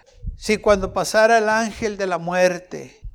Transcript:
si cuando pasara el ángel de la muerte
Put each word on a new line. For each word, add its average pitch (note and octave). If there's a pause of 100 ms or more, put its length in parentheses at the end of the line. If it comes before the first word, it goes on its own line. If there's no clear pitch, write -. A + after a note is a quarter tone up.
(380)
si G#3+
cuando F#3+
pasara A3
el G#3+
ángel A3
de G3
la F3+
muerte F3 (140)